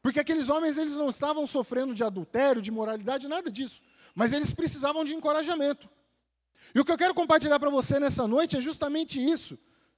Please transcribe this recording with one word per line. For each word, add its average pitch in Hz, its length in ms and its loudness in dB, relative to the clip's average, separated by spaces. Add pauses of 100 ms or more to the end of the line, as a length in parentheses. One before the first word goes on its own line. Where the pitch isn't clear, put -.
porque 269 180 0
aqueles 294 300 0
homens, 311 260 0
eles 302 200 -4
não 294 120 0
estavam 294 380 -2
sofrendo 254 480 -2
de 226 100 -2
adultério, 226 560 0
de 202 80 -6
imoralidade, 220 580 -4
nada 330 240 -6
disso, 240 300 -10 (340)
mas 226 180 2
eles 294 200 0
precisavam 302 500 -2
de 302 120 -4
encorajamento. 302 720 0 (840)
E 240 60 6
o 285 40 4
que 339 80 0
eu 320 60 0
quero 359 160 4
compartilhar 311 440 4
para 285 120 0
você 277 280 2
nessa 262 300 2
noite 285 280 2
é 254 40 0
justamente 294 580 -4
isso. 269 400 -2 (400)